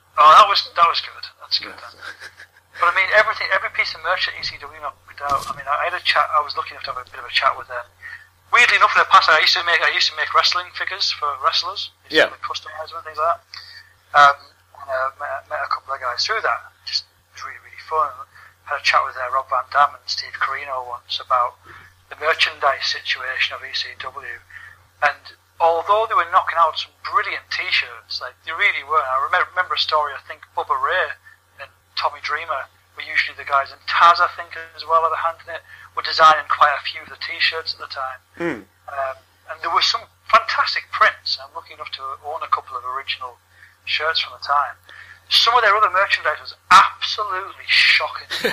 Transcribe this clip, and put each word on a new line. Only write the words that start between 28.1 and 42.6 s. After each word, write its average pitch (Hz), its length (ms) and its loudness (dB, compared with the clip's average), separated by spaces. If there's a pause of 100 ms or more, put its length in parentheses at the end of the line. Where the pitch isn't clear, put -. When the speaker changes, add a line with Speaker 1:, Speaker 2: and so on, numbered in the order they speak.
Speaker 1:
like, 127 140 -12 (100)
they 160 80 -8
really 170 300 0
were. 151 180 0
I 131 220 0
remember, 165 260 0
remember 180 240 -4
a - 80 -2
story. 147 320 0
I 131 140 -14
think - 160 -16 (140)
Bubba 151 200 -2
Ray 151 320 0 (520)
and 139 80 -20 (280)
Tommy 151 240 -4
Dreamer 147 480 -4 (240)
were 147 140 -16
usually 151 260 -2
the 139 140 -16
guys, 139 260 0
and - 160 -20
Taz, 175 320 6
I 165 160 2
think, 170 160 -14 (240)
as 156 80 -14
well, 160 160 4
had 160 140 2
a - 100 -4
hand 165 220 -6
in 165 100 -10
it, - 60 -18 (340)
were 160 80 -4
designing 156 480 6
quite 147 240 4
a - 80 -10
few - 160 -10
of 147 80 -18
the 139 80 -18
T-shirts 160 560 -4
at - 80 -18
the 147 80 -12
time. 131 300 -10 (180)
Speaker 2:
Hmm. 156 240 -6 (320)
Speaker 1:
Um, 135 220 -6 (340)
and 156 160 -14
there 170 80 -4
were 170 80 2
some 233 240 -2 (240)
fantastic - 640 0
prints. - 480 0
I'm 139 160 -20
lucky 165 160 -16
enough 151 240 -14
to 135 40 -14 (200)
own 151 240 -10
a 135 80 -12
couple 127 240 -8